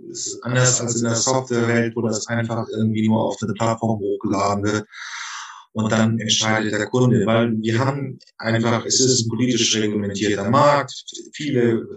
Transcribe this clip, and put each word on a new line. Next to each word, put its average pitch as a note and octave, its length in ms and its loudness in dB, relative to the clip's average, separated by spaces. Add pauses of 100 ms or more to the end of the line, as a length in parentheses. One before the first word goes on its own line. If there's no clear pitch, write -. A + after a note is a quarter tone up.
ist - 340 -10
anders B2+ 380 2
als A#2 160 -4
in A#2 60 0
der A#2 120 0
Softwarewelt, A#2 800 0
wo A#2 60 -2
das G#2+ 260 -2
einfach A#2 400 -2
irgendwie A2 400 0
nur A2 160 4
auf G#2 180 -4
eine G#2+ 120 -2
Plattform A2+ 480 0
hochgeladen G2+ 640 0
wird G#2 180 0 (880)
und A2 220 -2
dann A2+ 260 4
entscheidet G#2+ 540 0
der G#2 140 0
Kunde, A#2+ 380 4
weil A2+ 360 2
wir A2 180 0
haben C3+ 400 -2 (180)
einfach, A2+ 480 0
es - 140 0
ist B2+ 220 2
ein A2+ 80 -4
politisch A2+ 480 0
reglementierter G#2 720 0
Markt, C#3+ 420 4 (420)
viele A#2+ 640 0